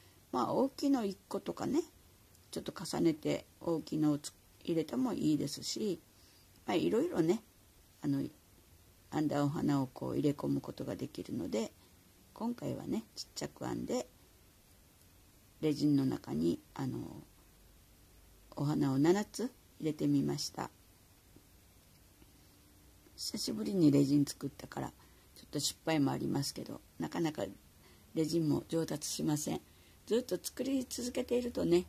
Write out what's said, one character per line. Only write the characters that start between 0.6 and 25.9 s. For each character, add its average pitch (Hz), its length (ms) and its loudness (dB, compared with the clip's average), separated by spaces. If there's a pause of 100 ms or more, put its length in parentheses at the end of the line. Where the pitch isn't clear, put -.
き 277 200 -2
い - 20 4
の 247 140 2
一 196 120 -4 (120)
個 196 120 -6
と - 140 -6
か - 120 -6
ね、 294 140 0 (680)
ち - 80 -8
ょ - 20 -6
っ - 40 -8
と - 80 -6
重 160 280 -6
ね 165 140 4
て - 320 -2 (140)
大 165 200 -2
き - 160 -6
い - 20 0
の 151 140 6
を 143 60 0
つ-、 - 140 -12 (320)
入 175 100 -2
れ 160 100 2
て - 120 -6
も 254 180 0
い 151 200 2
い 151 40 2
で 143 100 -2
す - 140 -8
し、 214 380 -4 (680)
ま - 80 -2
あ、 - 0 -
い 170 160 2
ろ 220 120 4
い 349 60 0
ろ 233 140 2
ね、 175 200 4 (600)
あ 147 60 -2
の、 139 100 2 (920)
編 156 100 0
ん 151 60 2
だ 143 140 2
お 143 60 4
花 143 340 2
を 127 40 -2
こ 131 240 -6
う - 80 -2
入 139 40 0
れ 147 140 4
込 143 120 -4
む 139 120 0
こ - 120 -8
と - 120 -10
が 127 120 -6
で - 120 -6
き - 140 -12
る - 120 -10
の - 140 -4
で、 220 240 -4 (600)
今 233 200 -6
回 135 200 -6
は - 120 -10
ね、 220 180 -4 (100)
ち - 80 -10
っ - 120 -20
ち - 100 -10
ゃ 143 40 -6
く - 160 -14
編 120 140 -6
ん 120 80 -6
で、 247 200 -4 (1600)
レ 156 100 4
ジ 139 140 0
ン 147 100 6
の 135 80 4
中 127 300 -2
に、 - 260 2 (140)
あ 135 120 -4
の、 123 120 -4 (1600)
お 143 100 -2
花 147 280 2
を 135 60 2
七 185 260 4
つ - 260 -6 (300)
入 156 60 -4
れ 151 80 0
て 151 120 -2
み 143 160 4
ま 143 140 0
し - 140 -6
た。 - 200 -8 (2500)
久 - 220 -6
し 247 140 -4
ぶ 214 120 -4
り 208 100 0
に 160 160 8
レ 143 140 8
ジ 139 120 4
ン 143 100 6
作 - 220 -6
っ - 20 -10
た - 160 -14
か - 140 -8
ら、 131 120 -6 (440)
ち - 40 -20
ょ - 40 -20
っ - 60 -20
と 147 100 -4
失 - 240 -2
敗 160 160 4